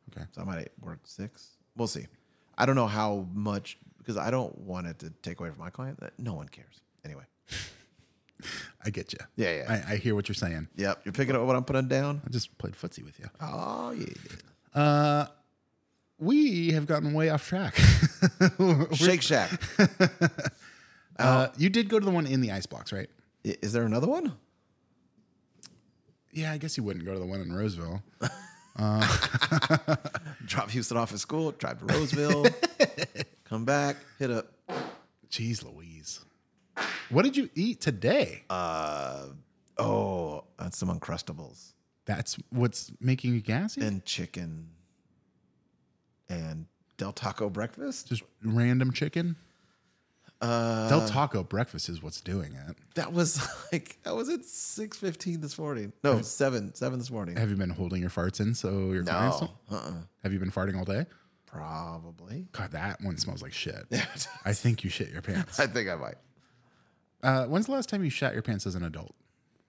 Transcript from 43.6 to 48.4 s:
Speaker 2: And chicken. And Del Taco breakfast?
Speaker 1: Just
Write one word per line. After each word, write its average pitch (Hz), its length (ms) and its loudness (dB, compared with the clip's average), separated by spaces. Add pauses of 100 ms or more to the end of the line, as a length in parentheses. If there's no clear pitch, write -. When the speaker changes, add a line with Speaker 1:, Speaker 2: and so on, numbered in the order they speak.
Speaker 2:
And 98 220 -2
chicken. 82 640 -8 (1600)
And 80 380 -8 (300)
Del 98 160 -6
Taco 104 380 -4
breakfast? 170 580 -8
Speaker 1:
Just 117 140 -4 (200)